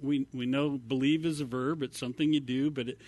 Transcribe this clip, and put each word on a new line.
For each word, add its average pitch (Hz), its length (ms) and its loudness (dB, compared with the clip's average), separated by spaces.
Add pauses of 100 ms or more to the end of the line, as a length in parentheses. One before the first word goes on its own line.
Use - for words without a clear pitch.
we, 139 320 0
we 123 140 -2
know 143 240 2
believe 135 560 2
is 151 140 -2
a 147 40 -4
verb. 131 380 -2
It's 123 160 -6
something 147 340 0
you 151 80 4
do, 131 300 0
but 127 180 -4
it, 120 200 -8